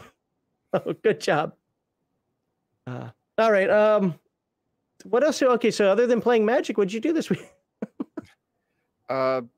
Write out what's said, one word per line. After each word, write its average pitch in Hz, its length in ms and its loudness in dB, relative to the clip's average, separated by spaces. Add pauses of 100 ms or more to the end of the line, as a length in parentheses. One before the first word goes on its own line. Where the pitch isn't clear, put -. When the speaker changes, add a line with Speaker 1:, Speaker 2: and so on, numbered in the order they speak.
Speaker 1:
<laughs> - 60 -20 (680)
Oh, - 160 -4 (120)
good 214 160 0
job. 160 340 -2 (1300)
Uh, 123 260 -14 (280)
all 220 140 2
right, 196 180 2
um, 208 480 2 (840)
what 226 180 0
else? 294 180 0
Okay, 240 300 2
so 208 180 0
other 214 200 2
than 233 120 2
playing 233 240 2
Magic, 233 320 -2
what'd 196 160 0
you 226 60 -6
do 294 140 -2
this 320 180 -4
week? - 180 -4
<laughs> - 60 -20 (1500)
Speaker 2:
Uh, 131 340 -2 (160)